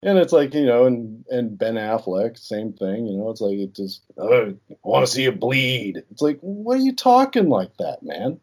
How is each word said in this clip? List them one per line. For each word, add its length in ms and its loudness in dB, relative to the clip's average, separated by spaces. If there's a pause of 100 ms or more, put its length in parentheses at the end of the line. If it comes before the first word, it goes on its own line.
and 160 4
it's 140 4
like, 220 4
you 120 2
know, 200 6
and, 440 -2
and 280 -4
Ben 160 -2
Affleck, 640 -2
same 340 -8
thing, 340 -6
you 100 -6
know, 140 -6
it's 100 -10
like, 180 -2
it 160 -6
just, 280 -10 (160)
Oh, 360 2 (160)
I 120 -20
wanna 240 0
see 180 -2
you 80 2
bleed. 800 -2
It's 120 -10
like, 180 0
What 380 -4
are 40 0
you 120 2
talking 540 4
like 300 0
that, 240 -6
man? 400 -8